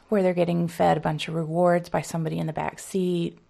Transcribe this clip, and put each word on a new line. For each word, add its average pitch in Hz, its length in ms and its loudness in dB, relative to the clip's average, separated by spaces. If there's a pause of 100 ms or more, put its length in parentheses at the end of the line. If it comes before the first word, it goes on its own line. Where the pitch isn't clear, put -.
where 202 140 2
they're 185 100 4
getting 170 340 0
fed 165 300 2
a 151 40 -4
bunch 156 260 -4
of 160 80 -6
rewards 170 540 2
by 165 120 -2
somebody 160 380 -4
in 160 80 -2
the 156 60 -4
back 156 260 -6
seat, 175 580 -2 (120)